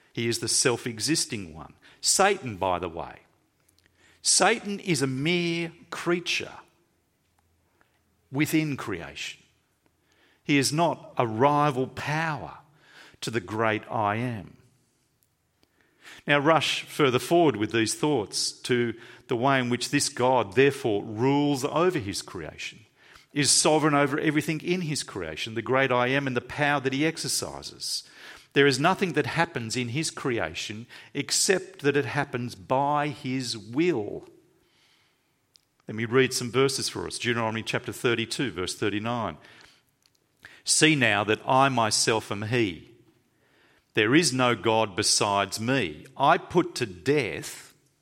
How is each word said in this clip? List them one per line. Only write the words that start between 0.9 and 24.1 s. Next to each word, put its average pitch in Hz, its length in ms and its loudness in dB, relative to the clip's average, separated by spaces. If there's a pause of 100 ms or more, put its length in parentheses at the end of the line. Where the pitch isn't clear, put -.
one. 78 160 -16 (300)
Satan, 185 560 0
by 90 220 0
the 90 100 -4
way, 80 300 -12 (1000)
Satan 202 600 2
is 151 200 0
a 135 60 2
mere 170 640 -2 (200)
creature - 600 -4 (1800)
within 151 460 0
creation. 82 640 -10 (1040)
He 147 140 2
is 135 160 2
not 156 440 0
a 127 80 2
rival 131 600 2
power 147 720 -6 (640)
to 131 100 -6
the 117 80 -4
great 107 500 -2
I 104 260 0
Am. 113 420 -8 (1700)
Now 147 140 4
rush 147 440 2
further 127 360 2
forward 165 360 4
with 104 160 -2
these 113 220 2
thoughts 143 580 -2 (120)
to 120 320 0 (320)
the 131 80 -2
way 131 240 2
in 123 100 -2
which 120 220 -2
this 143 180 0
God 120 460 2
therefore 127 480 4
rules 135 600 0
over 156 360 0
his 98 220 -6
creation, - 580 -12 (540)
is 143 180 2
sovereign 156 420 4
over 143 260 2